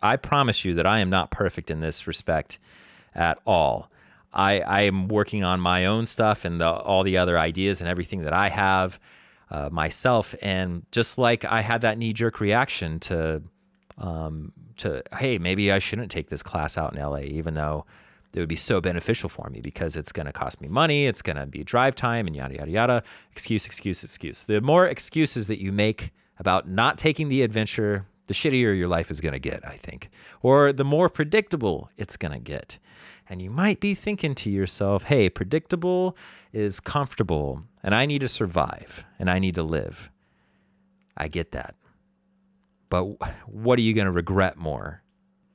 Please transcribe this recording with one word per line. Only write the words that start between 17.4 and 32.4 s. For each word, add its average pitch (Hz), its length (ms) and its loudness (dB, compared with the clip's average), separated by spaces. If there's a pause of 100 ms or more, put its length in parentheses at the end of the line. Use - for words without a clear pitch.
though 76 300 -4 (500)
it 87 60 -4
would 82 80 -2
be 82 80 -4
so 98 240 2
beneficial 90 480 -2
for - 220 -12
me 58 100 -14
because 78 360 -4
it's 76 160 -4
gonna 73 200 -8
cost - 300 -8
me 69 60 -10
money, 143 380 2
it's 117 140 -2
gonna 73 260 -6
be 69 160 -10
drive 131 320 2
time, 117 320 -2
and 80 80 -6
yada, 67 200 -8
yada, 76 160 -8
yada." 120 320 2 (280)
Excuse, - 360 -2
excuse, - 360 -4
excuse. - 400 -8
The 104 200 2
more 165 240 6
excuses 139 600 0
that 107 120 -6
you 95 120 -4
make 104 380 0 (280)
about 95 280 2
not 107 300 2
taking 156 320 0
the 135 140 2
adventure, 107 640 0 (200)
the - 80 -4
shittier 123 420 2
your 87 120 2
life 85 220 0
is 76 100 -8
gonna 73 180 -4
get, - 300 -6
I - 80 -14
think. - 320 -18 (320)
Or 139 320 8
the 139 120 0
more 156 260 4
predictable 151 880 -2
it's - 180 -6
gonna 73 240 -6